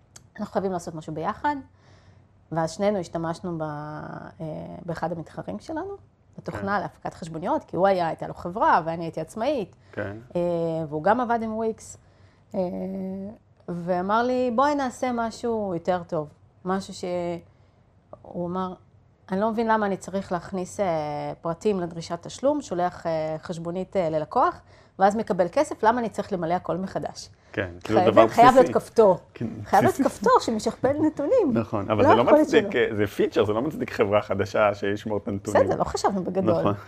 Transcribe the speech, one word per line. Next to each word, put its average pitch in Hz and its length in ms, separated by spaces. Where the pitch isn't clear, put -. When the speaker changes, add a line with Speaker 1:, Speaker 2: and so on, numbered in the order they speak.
Speaker 1:
אנחנו 208 140
חייבים 196 200
לעשות 170 220
משהו 156 200
ביחד." 214 420
ואז 165 200
שנינו 202 260
השתמשנו 165 600
ב-, 156 40
אה, 151 840
באחד 165 260
המתחרים 165 460
שלנו, 339 360
בתוכנה 202 380
Speaker 2:
כן. 196 60
Speaker 1:
להפקת - 320
חשבוניות, 160 500
כי - 120
הוא 175 100
היה, 180 220
הייתה 156 200
לו 160 60
חברה, 220 500
ואני 165 200
הייתי 165 160
עצמאית. 220 560
Speaker 2:
כן. 101 240
Speaker 1:
אה, 175 40
והוא 151 140
גם 208 180
עבד 233 220
עם 220 140
וויקס. 220 400
אה, 202 60
ואמר 180 540
לי, 254 320
"בואי 285 200
נעשה 262 400
משהו 226 600
יותר 175 320
טוב." 156 220
משהו 190 300
ש-, - 100
הוא 175 260
אמר, 185 260
"אני 190 80
לא 220 100
מבין 226 180
למה 220 180
אני 196 100
צריך 190 360
להכניס, 180 480
אה, 202 60
פרטים 180 400
לדרישת 170 420
תשלום, 277 400
שולח, 175 440
אה, 156 320
חשבונית, 170 580
אה, 170 140
ללקוח, 196 500
ואז 196 180
מקבל 190 360
כסף, 302 300
למה 233 180
אני 226 80
צריך - 240
למלא 175 220
הכל 180 220
מחדש?" 180 520
Speaker 2:
כן, 98 180
כאילו 110 160
Speaker 1:
חייב, 180 120
Speaker 2:
דבר - 160
Speaker 1:
חייב 233 260
להיות 262 40
Speaker 2:
בסיסי. - 20
Speaker 1:
כפתור. 208 460
Speaker 2:
כן, 117 120
Speaker 1:
חייב 190 180
להיות 370 120
Speaker 2:
בסיסי. 277 160
Speaker 1:
כפתור 320 300
שמשכפל 233 520
נתונים. 311 600
Speaker 2:
נכון, 110 380
אבל 107 140
Speaker 1:
לא 277 40
Speaker 2:
זה 330 60
לא - 80
Speaker 1:
יכול 320 120
להיות 302 140
Speaker 2:
מצדיק, 202 240
Speaker 1:
שלא. 127 80
Speaker 2:
אה, 110 160
זה 104 100
פיצ'ר, - 380
זה 104 80
לא 110 100
מצדיק - 300
חברה 104 300
חדשה 101 520
שישמור 104 440
את - 100
הנתונים. 101 380
Speaker 1:
בסדר, 359 120
לא - 60
חשבנו 196 400
בגדול. 190 360
Speaker 2:
נכון. 104 140